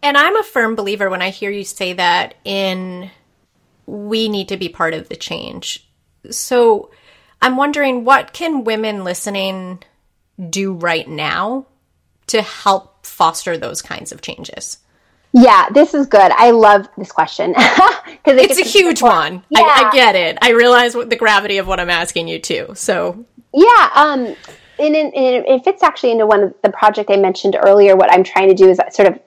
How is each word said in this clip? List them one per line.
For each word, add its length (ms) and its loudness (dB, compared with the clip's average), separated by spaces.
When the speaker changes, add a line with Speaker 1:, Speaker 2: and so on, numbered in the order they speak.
Speaker 1:
And 140 -2
I'm 220 0
a 60 -2
firm 300 -4
believer 360 -6
when 120 -6
I 100 -6
hear 200 -10
you 140 -10
say 260 -10
that 440 -4
in, 680 -8
we 440 -6
need 180 -6
to 100 -10
be 120 -8
part 240 -6
of 160 -12
the 80 -12
change. 680 -14
So 600 -2
I'm 160 0
wondering, 480 -2
what 260 0
can 320 -6
women 400 -6
listening 800 -8
do 240 -4
right 360 -4
now 560 -6
to 140 -2
help 640 -4
foster 520 -4
those 240 -10
kinds 320 -16
of 80 -20
changes? 560 -16
Speaker 2:
Yeah, 380 6
this 220 2
is 140 -2
good. 240 4
I 200 4
love 360 4
this 140 -14
question 420 -4
<laughs> 20 -2
'cause 440 2
it 120 4
Speaker 1:
It's 0 -
a 100 6
Speaker 2:
gets 100 -2
to 60 0
the 60 -4
Speaker 1:
huge 320 0
Speaker 2:
point. 100 4
Speaker 1:
one. 320 -2
I, 60 4
I 200 4
Speaker 2:
Yeah. 100 2
Speaker 1:
get 240 4
it. 260 -2
I 100 2
realize 440 4
what 140 -8
the 80 -2
gravity 400 0
of 100 -6
what 140 -4
I'm 80 -6
asking 400 -4
you 100 -10
too. 360 -8
So 500 -6
Speaker 2:
Yeah, 400 6
um, 420 0
and, 180 0
and, 180 -2
and 340 0
it 160 2
fits 200 -2
actually 280 -2
into 140 0
one 180 2
of 100 -4
the 60 2
project 400 0
I 80 2
mentioned 440 0
earlier. 340 6
What 160 4
I'm 120 4
trying 260 2
to 60 6
do 140 6
is 100 2
sort 160 2
of 200 -2